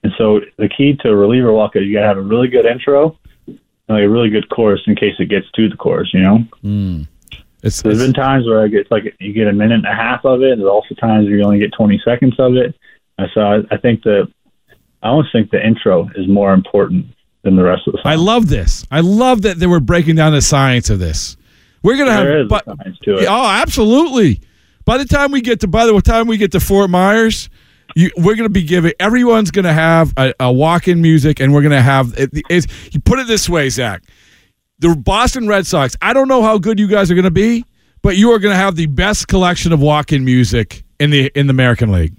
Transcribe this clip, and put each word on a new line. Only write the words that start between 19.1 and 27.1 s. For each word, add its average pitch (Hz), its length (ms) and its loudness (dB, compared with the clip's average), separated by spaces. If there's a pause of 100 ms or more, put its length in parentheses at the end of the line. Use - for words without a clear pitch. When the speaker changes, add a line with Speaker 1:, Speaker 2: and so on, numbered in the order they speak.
Speaker 2:
that 190 160 -2
they 180 80 0
were 175 120 2
breaking 160 380 0
down 156 160 2
the 143 80 2
science 131 480 0
of 98 120 -2
this. - 360 -8 (460)
We're 240 160 2
gonna 269 140 2
Speaker 1:
There 156 260 0
Speaker 2:
have, 135 80 0
Speaker 1:
is - 20 -10
Speaker 2:
but - 180 -4
Speaker 1:
a 101 160 -16
science 92 200 -16
to 101 160 -2
it. 185 100 0
Speaker 2:
Oh, 233 180 -2
absolutely. 233 960 0 (460)
By 226 100 0
the 277 80 -4
time 285 260 0
we 277 120 -2
get 233 180 -2
to, 220 80 -4
by 220 160 2
the 214 160 4
time 226 280 2
we 220 100 -2
get 196 140 -2
to 185 80 0
Fort 196 280 0
Myers, 208 640 0 (440)